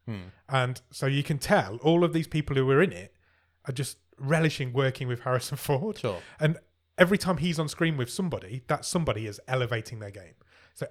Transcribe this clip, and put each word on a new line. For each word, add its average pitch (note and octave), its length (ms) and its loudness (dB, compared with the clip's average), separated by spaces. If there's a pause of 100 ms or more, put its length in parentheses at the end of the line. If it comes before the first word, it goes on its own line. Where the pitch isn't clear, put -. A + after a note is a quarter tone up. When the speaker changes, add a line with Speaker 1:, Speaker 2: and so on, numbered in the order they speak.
Speaker 1:
Hmm. A2 120 -6 (320)
Speaker 2:
And B2+ 320 0 (100)
so - 160 -6
you C#3 160 0
can D3 160 -2
tell A#2 380 2
all E3+ 260 6
of D#3+ 100 2
these D#3+ 140 0
people D3 280 -2
who C3 100 4
were C#3 160 6
in F3+ 120 4
it F3+ 200 -14 (540)
are C3+ 60 -4
just C3 240 -6 (200)
relishing D3 560 0
working C3 360 0
with A#2+ 120 -4
Harrison B2+ 360 -2
Ford. D3+ 420 0
Speaker 1:
Sure. G2 200 -2 (200)
Speaker 2:
And D#3 180 4 (400)
every F#3 200 6
time F3 200 0
he's D#3+ 220 0
on D3+ 100 0
screen D#3+ 280 0
with B2 120 -2
somebody, B2 580 -6
that - 180 -2
somebody A#2 420 -2
is G#2 200 -10
elevating A#2+ 520 -4
their G2+ 120 -12
game. F#2 220 -18 (420)
So - 160 -8